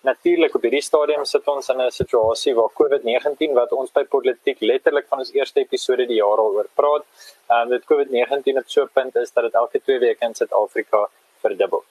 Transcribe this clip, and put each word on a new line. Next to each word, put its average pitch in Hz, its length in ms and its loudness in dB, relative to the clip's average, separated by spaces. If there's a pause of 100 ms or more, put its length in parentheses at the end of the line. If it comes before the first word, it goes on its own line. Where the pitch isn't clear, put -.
Natuurlik, 160 520 2
op - 80 -2
hierdie 131 200 0
stadium 147 420 0
sit 135 220 -2
ons 139 220 -2
in 131 120 -2
'n 127 100 2
situasie 113 640 0
waar 113 200 2
covid 139 300 0
negentien, 139 500 -2
wat 120 180 2
ons 131 200 -4
by 147 120 2
Politiek - 560 -2
letterlik 143 480 0
van 139 100 -2
ons 131 140 -10
eerste 139 280 0
episode 127 460 -2
die 120 100 -2
jaar 104 220 2
al 110 160 2
oor 104 200 -2
praat, 147 300 0 (420)
ehm, 117 220 0
dat 123 160 -2
covid 143 260 0
negentien 131 480 -2
op 123 80 -4
so - 160 0
'n - 100 -4
punt 131 240 -2
is 120 160 -2
dat 117 120 0
dit 117 100 -4
elke 117 260 0
twee 135 180 0
weke 117 260 0
in 113 100 -4
Suid-Afrika 104 760 -2 (320)
verdubbel. 98 500 -2